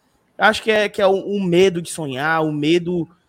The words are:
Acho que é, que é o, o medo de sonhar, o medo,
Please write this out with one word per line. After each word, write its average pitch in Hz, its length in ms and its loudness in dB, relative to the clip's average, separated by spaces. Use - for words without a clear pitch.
Acho 208 260 0
que 220 80 0
é, 214 180 2
que 208 120 -6
é 202 60 4
o, 190 80 4
o 196 280 -4
medo 180 380 2
de 160 100 -12
sonhar, 156 520 -4
o 156 80 -2
medo, 165 580 -2